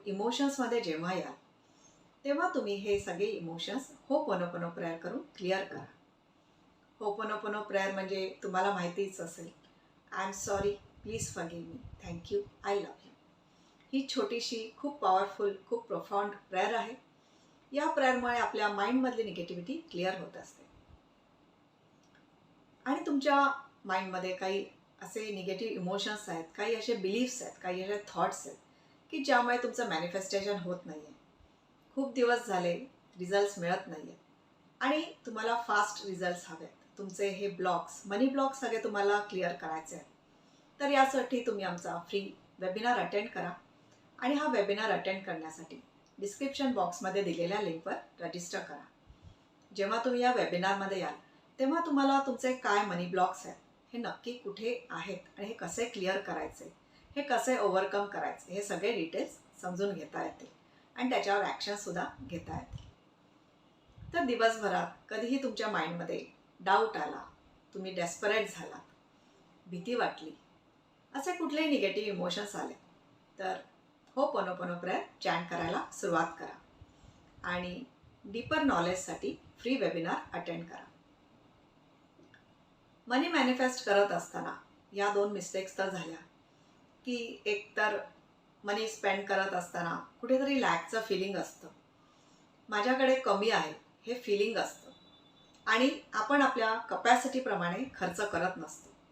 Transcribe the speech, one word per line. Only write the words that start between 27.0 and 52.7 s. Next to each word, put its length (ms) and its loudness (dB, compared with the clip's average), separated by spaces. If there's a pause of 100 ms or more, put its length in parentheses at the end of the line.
आहेत, 120 -10 (100)
काही 200 -2
असे 240 -4
थॉट्स 400 -2
आहेत 100 -14 (540)
की 120 -2
ज्यामुळे 340 6
तुमचं 320 -2
मॅनिफेस्टेशन 680 -2
होत 260 -4
नाहीये, 260 -12 (840)
खूप 180 -2
दिवस 320 4
झाले 300 2 (440)
रिझल्ट्स 400 2
मिळत 280 -2
नाहीये 280 -12 (640)
आणि 340 0 (120)
तुम्हाला 420 0
फास्ट 380 2
रिझल्ट्स 420 -2
हवेत, 500 -16
तुमचे 320 -2
हे 180 -2
ब्लॉक्स, 580 0
मनी 220 4
ब्लॉक्स 320 2
सगळे 240 0
तुम्हाला 360 4
क्लिअर 340 -2
करायचे 420 -8
आहेत, 120 -14 (720)
तर 100 2
यासाठी 580 6
तुम्ही 180 0
आमचा 420 -4
फ्री 240 -4 (280)
वेबिनार 400 2
अटेंड 300 0
करा. 220 -6 (680)
आणि 160 2
हा 120 2
वेबिनार 440 2
अटेंड 340 -2
करण्यासाठी 560 -10 (380)
डिस्क्रिप्शन 520 -2
बॉक्समध्ये 520 0
दिलेल्या 380 0
लिंकवर 320 -4 (260)
रजिस्टर 400 -6
करा. 240 -12 (920)
जेव्हा 300 2
तुम्ही 160 2
या 100 8
वेबिनारमध्ये 680 2
याल, 140 -2 (460)
तेव्हा 260 4
तुम्हाला 420 6
तुमचे 260 0
काय 320 2